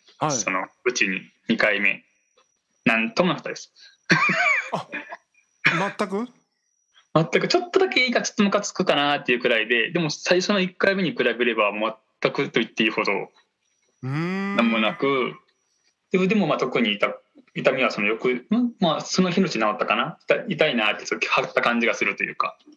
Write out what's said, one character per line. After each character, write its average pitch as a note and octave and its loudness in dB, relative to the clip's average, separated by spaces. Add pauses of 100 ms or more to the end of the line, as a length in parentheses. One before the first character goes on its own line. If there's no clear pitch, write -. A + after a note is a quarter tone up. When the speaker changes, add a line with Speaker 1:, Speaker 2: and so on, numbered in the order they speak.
(200)
Speaker 1:
は D3+ -2
い。 D3+ 0
Speaker 2:
そ A#2 -2
の F#2 -4 (160)
う B2 0
ち A2 -2
に F#2+ -6 (260)
二 A#2 2
回 G#2 2
目。 G2 -2 (800)
な A#2 2
ん A2+ -2
と F3+ 2
も F#3 2
な D3+ 0
か - -12
っ - -20
た - -8
で - -8
す。 - -20 (1000)
Speaker 1:
あ、 - -6 (1080)
全 G#3 -2
く？ G#3 -6 (840)
Speaker 2:
全 E3 2
く。 F#3+ -2
ち - 4
ょ F4+ 0
っ - -14
と F#4+ 4
だ F#4 2
け B3+ 2
胃 B3 0
が A#3+ 2
ち - -4
ょ - -20
っ - -20
と G#3 4
ム G3+ 4
カ G3+ 0
つ - -8
く F#3 -2
か E3 4
な C#3+ 2
っ C#3+ -8
て B2 2
い - 2
う A#2+ 0
く B2 2
ら A#2 4
い A2 -2
で、 A2+ 2
で F3 -2
も D#3 0
最 - 0
初 F#3 0
の G3 2
一 F3+ -4
回 G3 2
目 G3 -2
に D3+ 0
比 A#2+ -8
べ A#2+ 2
れ A#2 0
ば G#2 2
全 A2 -4
く C#3 -4
と B2 0
言 A2 -4
っ - -20
て - 0
い - 4
い - 2
ほ G#2+ -2
ど G2+ 0 (920)
Speaker 1:
う B2+ -6
ー - -
ん。 F3+ -4
Speaker 2:
な A#2 2
ん A#2 4
も A2+ 0
な A2 0
く、 C3 0 (800)
で、 F#3+ 2
腕 F#3+ 2
も F#3+ 2
ま C3+ 2
あ - -2
特 C3 -2
に G#2+ 2
痛-、 G#2 -2 (420)
痛 C3+ 2
み C3+ 0
は A2 2
そ - -8
の G#2 0
翌、 A#2 0
ん？ B2 -6 (340)
ま D#3 2
あ、 - -6
そ - -2
の F3+ 2
日 G3 2
の F#3 2
う - -2
ち - -4
治 G#2+ 2
っ - -10
た - 0
か G#2+ 0
な。 C#3 -4
痛-、 - 0
痛 D3+ 2
い B2 -2
な G#2+ 0
っ - -8
て、 - -14
そ - -6
う、 - -6
張 - 0
っ - -4
た B2+ 2
感 A#2+ 2
じ A#2 2
が G#2 2
す G#2+ -2
る G2 -2
と G2+ -8
い F#2 -4
う - -12
か、 - -4 (200)